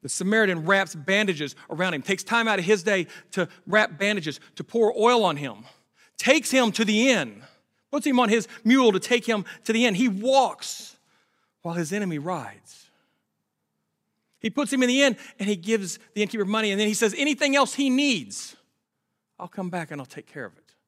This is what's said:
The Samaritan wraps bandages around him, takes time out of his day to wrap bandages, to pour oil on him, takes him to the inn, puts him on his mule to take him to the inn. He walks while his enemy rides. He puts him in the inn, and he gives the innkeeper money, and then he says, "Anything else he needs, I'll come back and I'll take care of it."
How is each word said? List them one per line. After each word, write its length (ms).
The 60
Samaritan 560
wraps 300
bandages 600
around 240
him, 80
takes 220
time 260
out 100
of 60
his 180
day 240
to 160
wrap 320
bandages, 420
to 80
pour 340
oil 260
on 120
him, 280
takes 340
him 220
to 120
the 260
inn, 320
puts 160
him 120
on 120
his 180
mule 280
to 60
take 280
him 180
to 100
the 100
inn. 100
He 140
walks 880
while 140
his 180
enemy 260
rides. 720
He 100
puts 240
him 100
in 60
the 140
inn, 160
and 100
he 80
gives 420
the 80
innkeeper 240
money, 240
and 100
then 80
he 60
says, 220
"Anything 400
else 180
he 160
needs, 680
I'll 100
come 200
back 220
and 100
I'll 60
take 200
care 200
of 100
it." 180